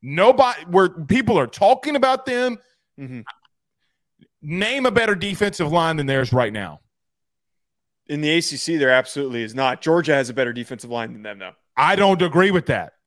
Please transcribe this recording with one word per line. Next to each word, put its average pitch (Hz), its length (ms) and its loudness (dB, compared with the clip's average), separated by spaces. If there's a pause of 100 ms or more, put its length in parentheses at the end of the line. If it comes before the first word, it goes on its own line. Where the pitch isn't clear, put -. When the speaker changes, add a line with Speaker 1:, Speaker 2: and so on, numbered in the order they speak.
Speaker 1:
Nobody, 185 640 2
where 180 220 4
people 202 500 0
are 127 100 2
talking 254 480 2
about 262 300 2
them. 247 320 -2 (420)
Speaker 2:
Mm-hmm. 127 220 -14 (1200)
Speaker 1:
Name 214 440 -4
a 247 40 2
better 220 240 2
defensive 190 580 -2
line 165 240 2
than 143 100 -2
theirs 135 260 0
right 123 200 2
now. 92 280 -10 (1300)
Speaker 2:
In 147 120 -6
the 151 100 0
A 165 100 2
C 156 160 -6
C, 165 200 -4
there 135 140 2
absolutely 127 520 0
is 110 120 -10
not. 131 260 -2
Georgia 160 340 2
has 135 140 0
a 123 60 -10
better 123 180 -2
defensive 120 380 -12
line 117 220 -8
than 104 100 -18
them, 104 160 -14
though. 92 140 -16 (240)
Speaker 1:
I 160 200 4
don't 196 240 4
agree 180 300 2
with 180 160 0
that. 101 280 -4 (120)